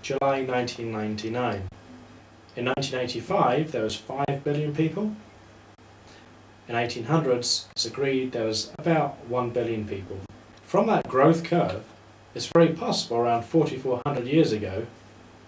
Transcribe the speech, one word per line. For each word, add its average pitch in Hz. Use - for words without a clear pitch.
July 135
nineteen 120
ninety-nine. 107
In 120
nineteen 135
eighty-five, 143
there 113
was 110
five 139
billion 147
people. 202
In 120
eighteen 120
hundreds, 131
it's 117
agreed 131
there 110
was 110
about 156
one 123
billion 113
people. 98
From 214
that 190
growth 151
curve, -
it's -
very 165
possible -
around 117
forty-four 135
hundred 123
years 147
ago, 104